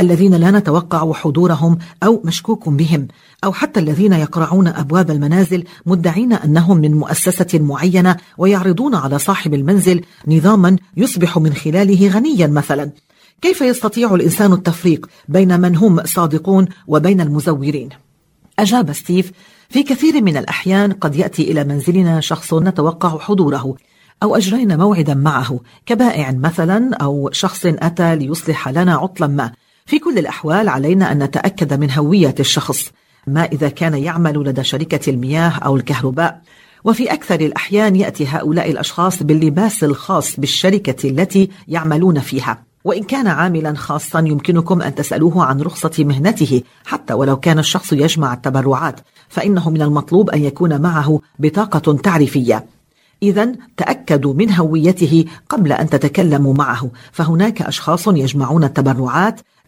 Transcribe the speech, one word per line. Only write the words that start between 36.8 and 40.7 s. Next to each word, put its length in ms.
وفي 280
أكثر 280
الأحيان 560
يأتي 300
هؤلاء 440
الأشخاص 520
باللباس 600
الخاص 560
بالشركة 680